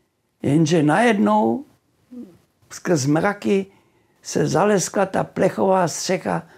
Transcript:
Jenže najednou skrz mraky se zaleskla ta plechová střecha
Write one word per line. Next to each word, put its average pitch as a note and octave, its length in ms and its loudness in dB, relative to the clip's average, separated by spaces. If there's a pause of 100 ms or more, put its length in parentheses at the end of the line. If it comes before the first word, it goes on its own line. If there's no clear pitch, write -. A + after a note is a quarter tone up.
(420)
Jenže D3+ 420 2
najednou G#3+ 840 2 (1040)
skrz D#3 360 -2
mraky G3 600 0 (560)
se - 260 -4
zaleskla F#3+ 580 0
ta G3 180 -4
plechová F#3+ 640 0
střecha F3 560 -4 (140)